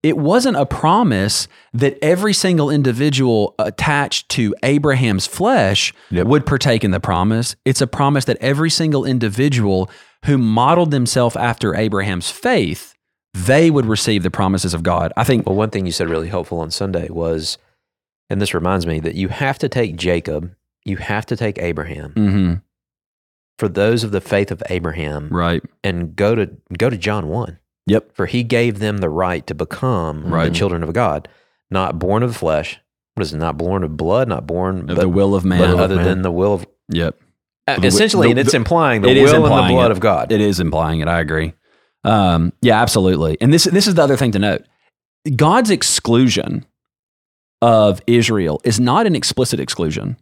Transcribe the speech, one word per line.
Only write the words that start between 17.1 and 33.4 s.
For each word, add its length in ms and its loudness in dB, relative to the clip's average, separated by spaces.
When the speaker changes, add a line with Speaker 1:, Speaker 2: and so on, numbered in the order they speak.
Speaker 3:
and 100 -4
this 140 -4
reminds 320 0
me, 140 -4
that 140 -6
you 140 -4
have 320 -4
to 80 -2
take 280 -2
Jacob, 560 -4
you 120 -6
have 300 -6
to 100 -6
take 240 -4
Abraham 540 -8
Speaker 1:
Mm-hmm. 380 2
Speaker 3:
for 100 -2
those 360 0
of 80 -6
the 80 -2
faith 300 -2
of 200 -8
Abraham, 600 -6
Speaker 1:
Right. 320 -2
Speaker 3:
and 320 -6
go 200 0
to, 160 -2
go 120 0
to 60 -6
John 320 -4
one. 300 -6
Speaker 1:
Yep. 280 0
Speaker 3:
For 120 -4
he 160 -2
gave 380 0
them 180 -4
the 100 -2
right 380 -4
to 80 -8
become 680 -4
the 60 -8
Speaker 1:
Right. 240 0
Speaker 3:
children 280 -2
of 100 -6
God, 360 -2
not 280 -2
born 240 0
of 100 -2
the 60 -10
flesh. 420 -2
What 80 -4
is 100 -4
it? 60 -6
Not 180 -4